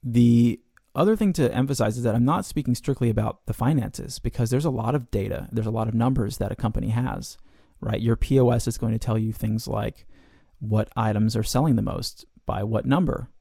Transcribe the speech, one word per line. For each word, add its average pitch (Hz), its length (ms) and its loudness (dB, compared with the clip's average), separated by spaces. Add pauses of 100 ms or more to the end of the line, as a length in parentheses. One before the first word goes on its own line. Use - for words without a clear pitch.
The 120 580 6 (340)
other 202 220 2
thing 208 180 2
to 127 200 2
emphasize 123 420 0
is 120 80 -4
that 110 100 2
I'm 117 100 4
not 175 200 2
speaking 131 300 -2
strictly 131 340 -2
about 110 380 -2
the 113 80 -4
finances, 131 640 -2
because 113 320 -2
there's 131 140 0
a 165 60 0
lot 117 240 -2
of 127 160 -4
data, - 400 -4
there's 110 160 -2
a 110 40 -4
lot 113 180 -2
of 110 60 -4
numbers 117 420 0
that 101 160 -4
a 107 40 -6
company 107 340 -2
has, - 480 -4 (420)
right? - 200 -4
Your 117 160 2
P - 220 2
O 123 120 6
S 120 180 0
is 113 100 -4
going 113 140 -2
to 113 60 -2
tell 110 200 -2
you 110 140 -2
things 110 340 -4
like 107 400 -6 (520)
what 107 380 0
items 110 400 2
are 110 60 0
selling 131 340 2
the 104 60 2
most, - 420 -6 (220)
by - 160 -4
what 110 240 -2
number 139 440 0 (100)